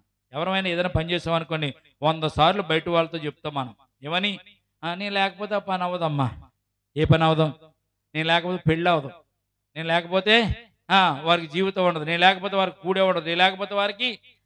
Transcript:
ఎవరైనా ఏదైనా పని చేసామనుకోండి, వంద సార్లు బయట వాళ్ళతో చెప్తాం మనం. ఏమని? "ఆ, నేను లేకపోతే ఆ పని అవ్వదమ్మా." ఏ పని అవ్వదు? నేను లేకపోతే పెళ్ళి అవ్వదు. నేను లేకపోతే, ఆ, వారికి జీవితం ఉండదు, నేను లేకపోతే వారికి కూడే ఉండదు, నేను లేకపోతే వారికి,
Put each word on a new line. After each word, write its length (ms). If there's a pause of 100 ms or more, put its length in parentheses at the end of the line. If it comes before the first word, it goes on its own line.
(320)
ఎవరైనా 360
ఏదైనా 200
పని 220
చేసామనుకోండి, 640 (280)
వంద 220
సార్లు 380
బయట 260
వాళ్ళతో 300
చెప్తాం 360
మనం. 200 (280)
ఏమని? 360 (460)
"ఆ, 100
నేను 200
లేకపోతే 400
ఆ 40
పని 240
అవ్వదమ్మా." 480 (680)
ఏ 80
పని 200
అవ్వదు? 280 (640)
నేను 140
లేకపోతే 420
పెళ్ళి 200
అవ్వదు. 200 (680)
నేను 100
లేకపోతే, 680 (340)
ఆ, 340
వారికి 300
జీవితం 320
ఉండదు, 180
నేను 160
లేకపోతే 360
వారికి 260
కూడే 180
ఉండదు, 240
నేను 140
లేకపోతే 360
వారికి, 440 (280)